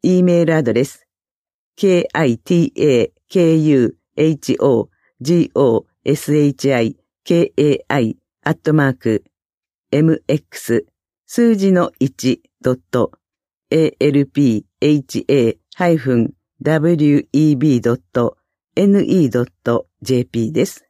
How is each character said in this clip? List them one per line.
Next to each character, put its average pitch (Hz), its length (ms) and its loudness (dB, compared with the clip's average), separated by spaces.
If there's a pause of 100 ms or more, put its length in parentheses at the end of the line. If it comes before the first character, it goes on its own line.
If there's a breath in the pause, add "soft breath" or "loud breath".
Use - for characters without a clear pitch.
E 180 220 2
メ 175 180 2
ー 165 40 0
ル 160 100 0
ア 156 80 0
ド 117 100 -2
レ 120 100 0
ス、 - 240 -12 (680)
ケ 180 380 0
ー - 40 -4
ア 160 80 0
イ 117 120 0
テ - 180 -2
ィ 170 100 2
ー - 100 -4
エ - 280 2
ー - 80 -4 (180)
ケ 165 260 2
ー - 20 2
ユ 147 400 0 (200)
ー - 40 0
エ 156 60 2
イ 156 100 -2
チ - 220 -4
オ 120 240 2
ー - 40 -10 (340)
ジ 160 340 0
ー - 40 -2
オ 117 280 0 (180)
ー - 60 -2
エ 147 40 2
ス 147 200 -4
エ 147 100 2
イ 143 80 0
チ 139 200 -2
ア 123 80 0
イ 110 160 -4 (260)
ケ 170 340 0
ー - 40 0
エ 147 180 2
ー - 80 -
ア 143 120 -2
イ 113 180 -2 (260)
ア 147 80 -2
ッ - 80 0
ト 156 160 -2
マ 143 140 2
ー 131 40 -4
ク 110 300 -4 (680)
エ 147 120 0
ム 160 240 0
エ 143 80 -2
ッ 151 120 -6
ク - 120 -20
ス、 - 260 -4 (400)
数 233 300 0
字 196 160 0
の 175 280 0
一 127 440 -4 (180)
ド 127 120 0
ッ 123 60 -6 (120)
ト、 120 200 -2 (600)
エ 160 160 0
ー - 120 -6
エ 143 120 0
ル 139 160 0
ピ 120 400 -2 (140)
ー - 40 -2
エ 147 60 2
イ 147 120 0
チ - 240 -10
エ 135 60 0
ー 120 240 0 (180)
ハ 180 140 -2
イ 165 80 2
フ 127 180 -2
ン 113 180 -2 (280)
ダ 156 180 0
ブ 165 160 0
リ 147 260 2
ュ - 20 -8
ー - 80 -14
イ 151 220 2
ー 135 40 -2
ビ 131 220 2
ー - 20 -10
ド 117 140 0
ッ - 60 -12 (100)
ト 120 260 -2 (380)
エ 202 100 0
ヌ 196 160 2
イ 151 240 0
ー 123 60 -2
ド 123 120 0
ッ - 80 -8 (120)
ト 120 240 -4 (160)
ジ 131 120 -2
ェ 123 60 0
ー 120 80 -8
ピ 117 200 -4
ー - 20 -12
で 180 160 -2
す。 - 220 -18